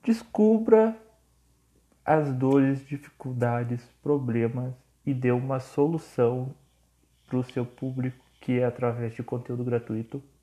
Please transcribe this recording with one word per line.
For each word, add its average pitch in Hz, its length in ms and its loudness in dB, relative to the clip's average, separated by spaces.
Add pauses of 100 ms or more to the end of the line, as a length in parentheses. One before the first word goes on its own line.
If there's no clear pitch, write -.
Descubra 220 920 4 (1080)
as 147 280 2
dores, 135 540 2
dificuldades, 120 960 -4 (200)
problemas 123 720 -2 (300)
e 143 100 -2
dê 127 180 0
uma 131 260 -2
solução 131 960 -2 (720)
pro 127 160 -2
seu 127 220 -4
público, 127 580 -8 (180)
que 123 200 0
é 127 40 2
através 120 500 -2
de - 80 -10
conteúdo 123 420 -6
gratuito. 117 580 -4 (200)